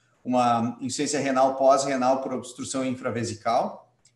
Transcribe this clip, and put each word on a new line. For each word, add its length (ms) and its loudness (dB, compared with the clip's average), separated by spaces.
uma 600 0
insuficiência 400 -2
renal 340 2
pós-renal 680 4
por 120 -6
obstrução 520 -6
infravesical. 1080 -4